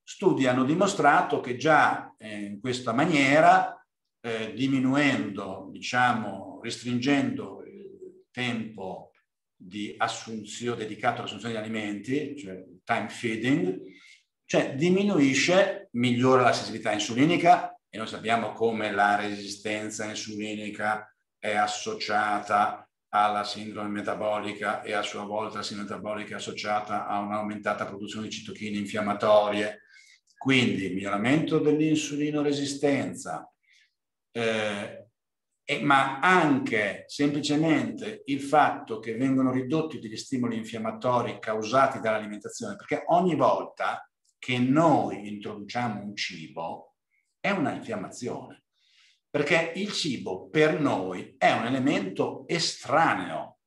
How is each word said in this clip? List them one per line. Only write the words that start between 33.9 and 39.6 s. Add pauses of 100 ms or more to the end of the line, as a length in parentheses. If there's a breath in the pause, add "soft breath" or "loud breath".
eh, (540)
e,
ma
anche
semplicemente
il
fatto
che
vengono
ridotti